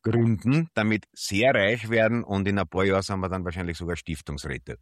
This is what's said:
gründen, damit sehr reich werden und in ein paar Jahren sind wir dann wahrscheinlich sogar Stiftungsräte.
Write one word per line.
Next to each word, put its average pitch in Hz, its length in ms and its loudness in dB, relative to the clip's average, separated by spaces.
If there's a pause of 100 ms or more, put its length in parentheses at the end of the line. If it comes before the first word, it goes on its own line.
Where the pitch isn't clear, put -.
gründen, 117 720 2
damit 107 360 0
sehr 110 440 0
reich 110 340 0
werden 113 340 2
und 98 240 -2
in 101 120 2
ein 87 80 -2
paar 95 160 0
Jahren 95 180 4
sind 95 180 -4
wir 92 100 -2
dann 90 160 -4
wahrscheinlich 85 320 -6
sogar 85 180 -4
Stiftungsräte. 71 880 -10